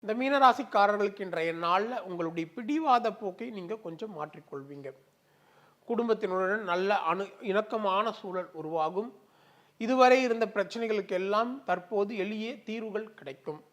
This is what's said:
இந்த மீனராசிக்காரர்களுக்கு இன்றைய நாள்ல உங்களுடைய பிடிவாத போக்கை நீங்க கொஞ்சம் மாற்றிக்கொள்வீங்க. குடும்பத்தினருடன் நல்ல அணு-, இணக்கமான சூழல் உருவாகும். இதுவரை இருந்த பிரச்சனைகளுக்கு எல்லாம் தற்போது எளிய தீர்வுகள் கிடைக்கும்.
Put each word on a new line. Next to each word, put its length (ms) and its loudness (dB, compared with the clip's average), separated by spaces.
இந்த 140 0
மீனராசிக்காரர்களுக்கு 1000 4
இன்றைய 320 -2
நாள்ல 460 0
உங்களுடைய 560 -6
பிடிவாத 580 2
போக்கை 360 -8
நீங்க 260 -8
கொஞ்சம் 420 -10
மாற்றிக்கொள்வீங்க. 760 -12
குடும்பத்தினருடன் 800 0
நல்ல 340 2
அணு-, 340 -2
இணக்கமான 680 0
சூழல் 420 -8
உருவாகும். 600 -4
இதுவரை 440 6
இருந்த 240 2
பிரச்சனைகளுக்கு 680 -2
எல்லாம் 520 0
தற்போது 540 -2
எளிய 460 -6
தீர்வுகள் 500 -8
கிடைக்கும். 480 -12